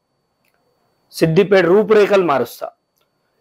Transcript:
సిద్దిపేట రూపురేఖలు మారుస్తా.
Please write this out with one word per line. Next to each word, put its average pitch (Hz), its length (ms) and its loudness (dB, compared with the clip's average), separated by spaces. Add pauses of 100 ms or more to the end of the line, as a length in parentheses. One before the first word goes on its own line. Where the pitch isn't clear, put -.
(1120)
సిద్దిపేట 180 540 0
రూపురేఖలు 202 600 0
మారుస్తా. 131 460 -6 (680)